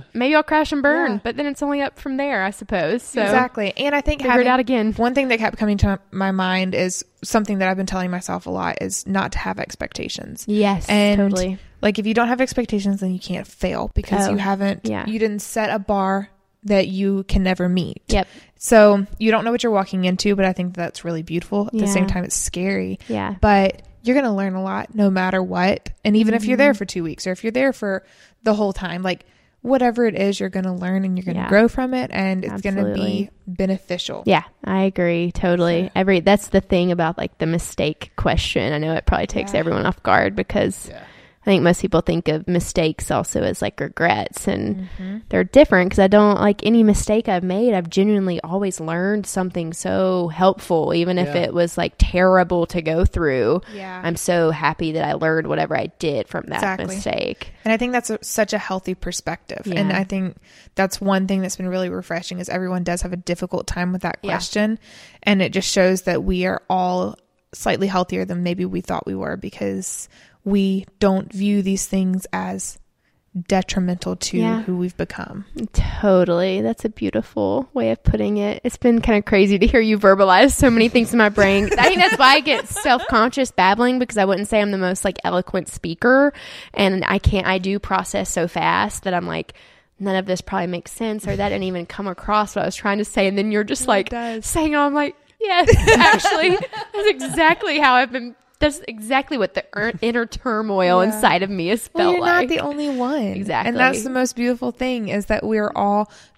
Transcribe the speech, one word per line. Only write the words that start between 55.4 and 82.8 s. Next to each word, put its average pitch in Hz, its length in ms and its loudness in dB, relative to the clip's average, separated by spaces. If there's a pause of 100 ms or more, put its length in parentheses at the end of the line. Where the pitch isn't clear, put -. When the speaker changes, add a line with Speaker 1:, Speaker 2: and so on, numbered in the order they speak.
Speaker 1:
whatever 151 300 -2
I 117 100 -4 (100)
did 143 300 -4
from - 220 -8
that 147 80 -4
Speaker 2:
Exactly. 190 300 -4
Speaker 1:
mistake. - 640 -6 (100)
Speaker 2:
And 220 80 0
I 226 60 2
think 247 160 -4
that's 240 160 -4
a, 220 120 -6
such - 320 -2
a 208 60 -2
healthy 185 340 -6
perspective. - 720 -10
And 196 240 -2
Speaker 1:
Yeah. 190 80 0
Speaker 2:
I 196 60 0
think 190 320 -4 (400)
that's 190 240 -2
one 196 260 0
thing 190 160 -2
that's 185 140 -6
been 185 140 -6
really 185 200 -4
refreshing 180 500 -8
is 180 100 -10
everyone 180 340 -4
does 175 180 -2
have 185 120 -4
a 180 40 -8
difficult 180 480 -6
time 180 280 -4
with 185 80 -4
that 170 200 -6
Speaker 1:
Yeah. 196 120 -6
Speaker 2:
question. 214 440 -2 (460)
And 202 180 2
it 170 120 0
just 190 180 -2
shows 185 320 4
that 175 200 0
we 180 220 0
are 185 240 -2
all 185 460 -2 (380)
slightly 196 340 -2
healthier 185 380 -2
than 175 180 -6
maybe 180 220 -2
we 185 160 -6
thought - 260 -6
we 190 80 -6
were 190 220 -6
because 196 720 -8 (360)
we 196 400 0 (140)
don't 190 340 0
view 202 280 0
these 190 240 -2
things 185 460 -2
as 185 480 -8 (680)
detrimental 180 680 -2
to - 220 -6
Speaker 1:
Yeah. 220 240 0
Speaker 2:
who 185 160 -4
we've 180 200 -4
become. - 480 -10 (280)
Speaker 1:
Totally. 185 880 2
That's 226 240 -4
a 220 40 0
beautiful 220 840 -4
way 226 180 0
of 226 120 -4
putting 208 340 0
it. 202 260 -4
It's 247 140 -4
been 233 240 4
kinda 208 200 4
crazy 196 380 4
to 220 80 6
hear 226 140 6
you 214 180 2
verbalize 196 540 8
so 277 160 4
many 226 200 4
things 233 240 2
in 240 40 2
my 214 120 6
brain. 202 480 2
I 240 120 4
think 370 100 2
that's 370 180 4
why 269 180 8
I 311 40 4
get 269 280 0
self-conscious 247 840 2